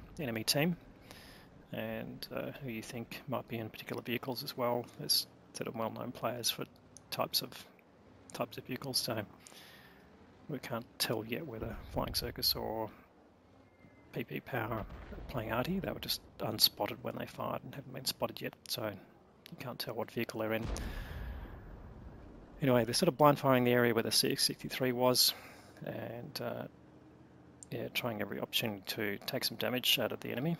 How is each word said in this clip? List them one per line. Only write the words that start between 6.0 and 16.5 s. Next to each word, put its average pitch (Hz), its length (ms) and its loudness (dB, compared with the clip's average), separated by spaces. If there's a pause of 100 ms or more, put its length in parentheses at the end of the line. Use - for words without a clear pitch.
players 117 380 -2
for - 140 -4 (460)
types - 320 0
of, 127 100 -8 (800)
types - 240 -4
of 135 80 -8
vehicles, 127 320 -4
so 110 260 0 (1300)
we 143 120 -6
can't 120 260 -4 (120)
tell 110 280 0
yet 123 200 -4
whether 113 300 -6 (160)
Flying - 220 0
Circus 120 400 2
or 113 360 -2 (1200)
P - 140 -4
P 143 160 -6
Power 113 320 -2
are 110 140 -2 (420)
playing 113 240 -2
arty. 131 260 2
They 113 140 -2
were - 80 -8
just - 220 -4 (180)
unspotted 107 640 2